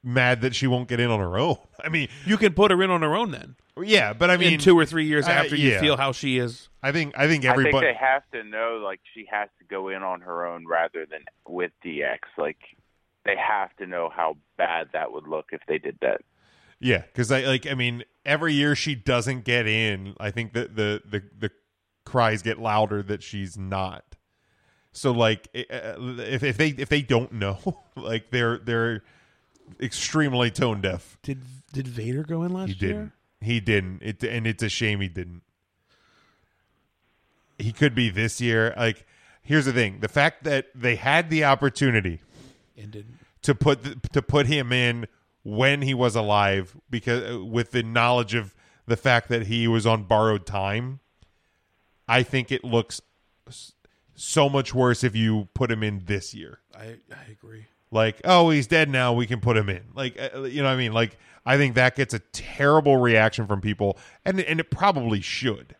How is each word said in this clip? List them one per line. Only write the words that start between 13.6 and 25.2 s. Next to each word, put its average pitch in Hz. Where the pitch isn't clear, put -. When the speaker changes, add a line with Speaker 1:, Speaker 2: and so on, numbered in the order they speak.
Speaker 3:
to 98
know 85
how 80
bad 80
that 78
would 76
look 78
if 78
they 78
did -
that. -
Speaker 1:
Yeah, 117
'cause 123
I, 131
like, 131
I 139
mean, 120
every 151
year 143
she 151
doesn't 123
get 120
in, 104
I 104
think 110
that 117
the, 104
the, 101
the 104
cries 110
get 113
louder 107
that 98
she's 98
not. 95
So, -
like, 113